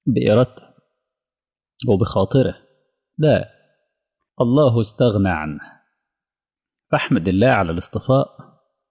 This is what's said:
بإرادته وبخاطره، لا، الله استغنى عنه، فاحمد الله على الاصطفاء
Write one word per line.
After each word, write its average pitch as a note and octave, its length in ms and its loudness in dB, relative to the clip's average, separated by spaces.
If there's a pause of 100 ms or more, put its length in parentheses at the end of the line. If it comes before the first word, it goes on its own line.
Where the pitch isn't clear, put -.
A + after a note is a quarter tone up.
بإرادته B2 560 0 (1300)
وبخاطره، G#2+ 680 0 (600)
لا، C#3+ 320 0 (880)
الله B2 400 2
استغنى G#2 480 0
عنه، D#2 320 -6 (1300)
فاحمد G#2+ 360 -2
الله G2 200 2
على G2+ 240 0
الاصطفاء B2+ 540 -2 (640)